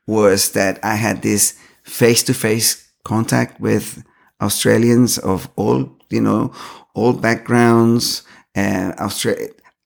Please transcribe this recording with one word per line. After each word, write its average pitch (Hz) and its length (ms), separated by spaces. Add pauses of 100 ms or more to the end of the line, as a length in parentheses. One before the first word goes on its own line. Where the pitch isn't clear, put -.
was 104 460
that 98 300
I 107 120
had 104 280
this 104 360 (260)
face-to-face 117 1040 (160)
contact 117 560
with 110 440 (360)
Australians 113 800
of - 380
all, 127 340 (200)
you 113 100
know, 110 320 (420)
all 117 200
backgrounds. 117 1080 (320)
Uh, 98 440
Austra-, - 520 (360)